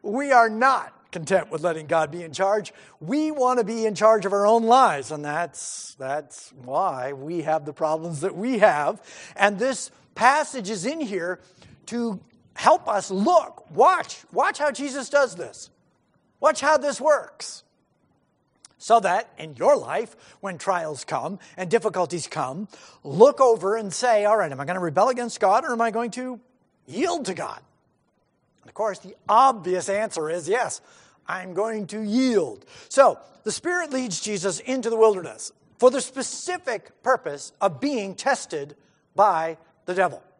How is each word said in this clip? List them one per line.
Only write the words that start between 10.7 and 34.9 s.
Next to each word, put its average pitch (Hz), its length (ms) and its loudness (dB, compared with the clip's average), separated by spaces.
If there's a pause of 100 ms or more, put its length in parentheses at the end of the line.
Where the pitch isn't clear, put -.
is 185 160 -6
in 320 140 -6
here 180 380 -6 (480)
to 233 320 -4 (360)
help 311 320 2
us 202 240 -4
look, 277 580 0
watch, 302 600 2
watch 339 260 0
how 285 140 -2
Jesus 262 380 -8
does 269 260 2
this. - 340 -14 (680)
Watch 302 220 2
how 302 160 4
this 269 220 -2
works. - 640 -2 (1160)
So 226 200 4
that 190 380 -2
in 151 180 -14
your 208 220 4
life, 180 380 -6 (260)
when 185 160 -8
trials 165 480 -4
come 151 340 -6 (160)
and 180 160 -6
difficulties 180 560 -2
come, 156 400 -8 (340)
look 247 380 6
over 220 380 2
and 202 160 -8
say, 220 320 2
"All 208 100 4
right, 175 160 0
am 131 80 -10
I 143 60 -6
gonna 180 160 -4
rebel 175 260 2
against 240 320 -4
God 214 240 4
or 302 80 -6
am 233 80 -4
I 233 100 0
going 226 220 -4
to 254 260 -10 (480)
yield 285 420 -4
to 190 60 -6
God?" - 280 -10 (1000)
And - 60 -20
of - 60 -20
course, 202 260 -6
the 185 160 -20 (140)
obvious 202 580 4
answer 196 420 -4
is, 165 200 -6
"Yes, 214 320 -2 (440)
I'm 185 280 -8
going 214 340 -4
to 214 140 -10
yield." 214 640 0 (240)
So 254 300 6 (260)
the 214 80 -4
Spirit 339 400 -4
leads 247 260 -4
Jesus 190 400 -4
into 254 300 -4
the 226 80 -2